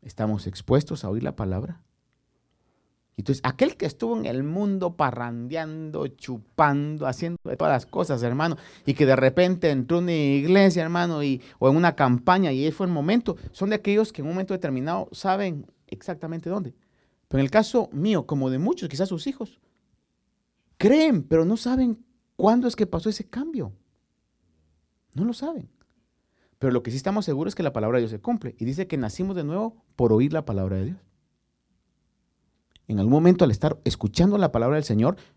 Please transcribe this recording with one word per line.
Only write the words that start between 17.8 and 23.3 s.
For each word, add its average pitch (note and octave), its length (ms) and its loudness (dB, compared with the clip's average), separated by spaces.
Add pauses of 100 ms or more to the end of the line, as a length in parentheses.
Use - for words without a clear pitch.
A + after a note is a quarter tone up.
mío, E3 360 0
como C3+ 240 0
de C3 80 -2
muchos, A3 280 -2
quizás D3+ 220 -4
sus E3 160 -6
hijos, C4 340 -10 (1160)
creen, C4+ 460 4
pero D#3+ 200 2
no F#3+ 140 2
saben B3 480 -2 (300)
cuándo A#3+ 320 4
es A3+ 80 -2
que G#3+ 100 0
pasó F3+ 240 -4
ese G#3+ 180 -8
cambio. B3 460 -8 (1400)